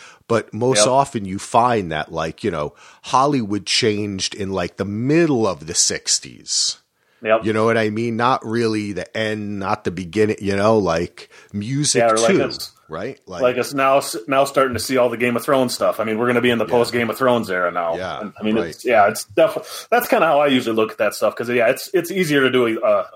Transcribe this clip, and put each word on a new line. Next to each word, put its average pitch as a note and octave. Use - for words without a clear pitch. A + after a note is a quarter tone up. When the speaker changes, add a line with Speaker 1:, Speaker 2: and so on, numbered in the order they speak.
Speaker 1:
but A2
most A#2
Speaker 2:
Yep. G#2+
Speaker 1:
often B2+
you F#2+
find A#2
that, D2+
like, E2
you G#2
know, D2
Hollywood B2+
changed G#2
in, F#2+
like, F2+
the G2
middle B2
of D#2
the E2+
sixties. -
Speaker 2:
Yep. A2
Speaker 1:
You G#2+
know A2
what A2+
I A2
mean? A2+
Not B2
really A2
the F2
end, G#2+
not G2
the -
beginning, F#2+
you G2
know, G#2+
like, F2
music B2+
Speaker 2:
Yeah, A#2
or A2
like A2+
Speaker 1:
too, B2+
Speaker 2:
us, -
Speaker 1:
right? F#2+
Like, F2+
Speaker 2:
like B2
us B2
now, C3+
s-, C#3+
now C3+
starting C3
to G#2+
see C3
all B2
the A#2
Game A#2+
of A#2
Thrones C3
stuff. -
I G#2+
mean, A2
we're A#2+
gonna A#2+
be B2
in A#2
the A2+
Speaker 1:
Yeah. A2
Speaker 2:
post A#2+
Game A#2
of G#2+
Thrones A#2+
era F2+
now. E2+
Speaker 1:
Yeah, F2
Speaker 2:
And, G2
I G#2
mean, G#2+
Speaker 1:
right. F2
Speaker 2:
it's, -
yeah, A2
it's A2
definitely, -
that's A#3+
kinda G3
how D3
I D3
usually A#2
look A2
at -
that G#2
stuff. G#2+
'Cause, A#2+
yeah, A#2+
it's, B2+
it's F3
easier D#3
to C3
do A#2
a, G#2